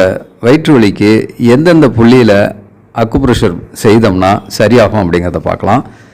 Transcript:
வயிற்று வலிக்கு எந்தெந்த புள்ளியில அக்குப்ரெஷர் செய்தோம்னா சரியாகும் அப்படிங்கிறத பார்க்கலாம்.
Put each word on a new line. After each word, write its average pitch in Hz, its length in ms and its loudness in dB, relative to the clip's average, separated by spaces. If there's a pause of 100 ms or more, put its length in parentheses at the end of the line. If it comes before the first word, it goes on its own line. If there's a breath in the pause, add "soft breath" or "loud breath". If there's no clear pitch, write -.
(420)
வயிற்று 151 320 0
வலிக்கு 104 380 2 (420)
எந்தெந்த 156 340 2
புள்ளியில 117 440 2 (640)
அக்குப்ரெஷர் 117 580 -2 (300)
செய்தோம்னா 101 480 2 (160)
சரியாகும் 107 560 0
அப்படிங்கிறத 87 460 -4
பார்க்கலாம். 98 340 -2 (300 loud breath)